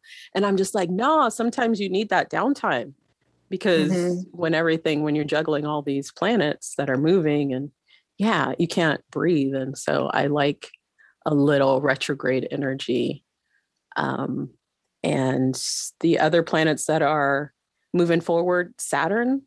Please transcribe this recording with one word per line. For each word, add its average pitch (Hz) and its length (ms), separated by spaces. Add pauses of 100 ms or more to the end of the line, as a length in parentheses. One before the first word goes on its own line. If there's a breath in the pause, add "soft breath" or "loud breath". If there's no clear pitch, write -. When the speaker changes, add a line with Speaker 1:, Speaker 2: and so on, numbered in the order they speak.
(340 loud breath)
Speaker 1:
And 202 120
I'm 196 100
just 190 180
like, 180 140
"No, 254 400
sometimes 226 500
you 196 120
need 208 180
that 170 220
downtime," 160 640 (560)
because 180 420
Speaker 2:
Mm-hmm. 180 460
Speaker 1:
when 160 160
everything, 160 480
when 151 120
you're 151 120
juggling 151 400
all 151 160
these 139 280
planets 180 680
that 139 120
are 131 100
moving 147 540
and, 139 180 (460 soft breath)
yeah, 175 420
you 175 80
can't 160 440
breathe. 143 440
And 135 220
so 143 360
I 147 160
like 143 420 (560 soft breath)
a 147 80
little 139 480
retrograde 135 680
energy. 135 760 (720)
Um, 135 540 (540)
and 131 500 (460)
the 165 180
other 165 240
planets 160 440
that 156 160
are 143 500 (400)
moving 170 300
forward, 175 560
Saturn, 233 680